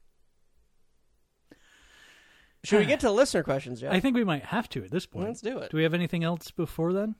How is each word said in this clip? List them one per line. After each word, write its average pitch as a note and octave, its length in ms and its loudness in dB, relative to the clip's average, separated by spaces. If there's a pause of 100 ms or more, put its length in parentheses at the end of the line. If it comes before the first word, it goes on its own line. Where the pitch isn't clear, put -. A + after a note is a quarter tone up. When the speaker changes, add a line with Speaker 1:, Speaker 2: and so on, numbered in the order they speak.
(2750)
Speaker 1:
Should G#3 160 6
we E3+ 60 6
Speaker 2:
<sighs> - 0 -
Speaker 1:
get C#4 140 2
to B3 100 4
listener G#3+ 320 4
questions, B2 380 -2
Jeff? C3+ 120 -4
Speaker 2:
I F#3 80 4
think B3 160 2
we A#3+ 80 4
might D3+ 200 0
have A3 260 -4
to A2+ 140 -6
at F#2+ 60 -14
this F3 160 -4
point. F#3 220 -6
Speaker 1:
Let's A#3+ 120 -8
do B3 180 -6
it. - 120 -10
Speaker 2:
Do D#3 60 -4
we D#3 80 2
have D#3+ 100 2
anything F3 300 0
else E3+ 260 -4
before E3 420 -2
then? G#3 280 -2